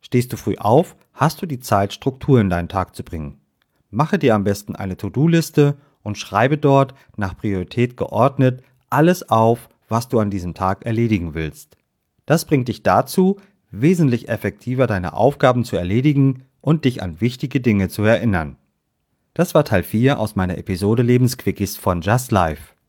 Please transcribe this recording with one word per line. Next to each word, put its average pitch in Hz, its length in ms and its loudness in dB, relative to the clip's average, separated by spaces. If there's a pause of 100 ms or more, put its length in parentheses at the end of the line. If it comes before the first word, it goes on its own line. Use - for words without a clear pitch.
Stehst 123 320 -2
du 113 60 -10
früh - 180 -4
auf, 120 400 0 (160)
hast - 300 -2
du - 20 -8
die 143 160 -10
Zeit, 101 320 0
Struktur 131 480 0
in 98 80 2
deinen 87 220 -2
Tag 92 260 -4
zu - 80 -14
bringen. 76 380 -12 (480)
Mache 151 280 0
dir 131 160 2
am 101 100 0
besten 101 300 -4
eine 95 220 -8
To-Do-Liste 143 800 0 (260)
und 104 140 -8
schreibe 123 400 0
dort, 139 380 2 (220)
nach 95 200 -6
Priorität 110 600 -2
geordnet, 127 680 0 (280)
alles 165 380 2
auf, 113 400 2 (200)
was 117 180 -2
du 117 140 0
an 104 100 -2
diesem 87 240 -6
Tag 95 320 -4
erledigen 110 480 -2
willst. 80 420 -10 (500)
Das 165 180 0
bringt 127 240 -2
dich - 160 -8
dazu, 185 560 2 (320)
wesentlich 135 560 2
effektiver 120 580 -2
deine 95 280 -4
Aufgaben 127 500 2
zu - 120 -6
erledigen 131 680 0 (160)
und 156 240 0
dich 123 180 0
an 85 180 -8
wichtige 123 400 -2
Dinge 104 280 2
zu 104 160 -4
erinnern. 92 500 0 (800)
Das 170 220 0
war 151 80 4
Teil 92 180 0
vier 123 380 0
aus 107 160 -4
meiner 92 220 -2
Episode 101 440 0
Lebensquickies 123 720 0
von 87 260 -2
Just 113 280 0
Life. 85 440 -2 (140)